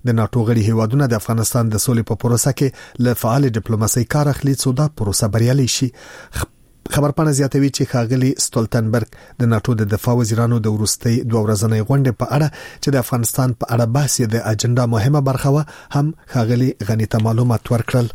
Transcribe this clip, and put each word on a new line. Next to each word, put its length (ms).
د 160
ناټو 260
غړي 240
هیوادونه 420
د 120
افغانستان 520
د 80
سولې 260
په 140
پروسه 340
کې 460
له 160
فعال 320
ډیپلوماسۍ 640
کار 220
اخلي 240
څو 180
دا 180
پروسه 380
بریالۍ 400
شي. 180
خ-، 160
خبر 220
پاڼه 200
زیاتوي 380
چې 160
ښاغلي 360
ستولتنبرګ 600
د 100
ناټو 260
د 160
دفاع 240
وزیرانو 480
د 80
وروستۍ 420
دوه 160
ورځنۍ 420
غونډې 320
په 60
اړه 120
چې 120
د 100
افغانستان 580
په 40
اړه 100
بحث 240
یې 140
د 180
اجنډا 400
مهمه 380
برخه 240
وه، 100
هم 160
ښاغلي 340
غني 240
ته 140
معلومات 440
ورکړل. 440